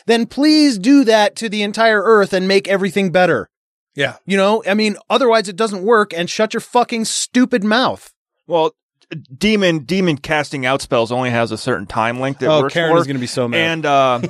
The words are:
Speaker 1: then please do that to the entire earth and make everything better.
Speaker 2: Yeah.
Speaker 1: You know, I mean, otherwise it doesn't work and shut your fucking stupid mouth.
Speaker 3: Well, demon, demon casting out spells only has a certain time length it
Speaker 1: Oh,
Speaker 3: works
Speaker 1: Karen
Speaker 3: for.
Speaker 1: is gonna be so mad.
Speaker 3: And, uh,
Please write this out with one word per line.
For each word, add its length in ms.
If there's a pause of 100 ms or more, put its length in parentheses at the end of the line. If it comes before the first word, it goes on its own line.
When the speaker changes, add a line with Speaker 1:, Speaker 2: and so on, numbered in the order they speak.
Speaker 1:
then 180
please 540
do 240
that 340
to 120
the 140
entire 380
earth 320
and 140
make 200
everything 440
better. 380 (460)
Speaker 2:
Yeah. 200 (100)
Speaker 1:
You 120
know, 280
I 80
mean, 220 (140)
otherwise 400
it 60
doesn't 280
work 300
and 160
shut 240
your 80
fucking 440
stupid 580
mouth. 480 (360)
Speaker 3:
Well, 240 (680)
demon, 420
demon 380
casting 480
out 160
spells 300
only 180
has 220
a 60
certain 280
time 340
length 220
it 60
Speaker 1:
Oh, 140
Speaker 3:
works 120
Speaker 1:
Karen 220
Speaker 3:
for. 40
Speaker 1:
is 80
gonna 120
be 80
so 200
mad. 120
Speaker 3:
And, 260
uh, 440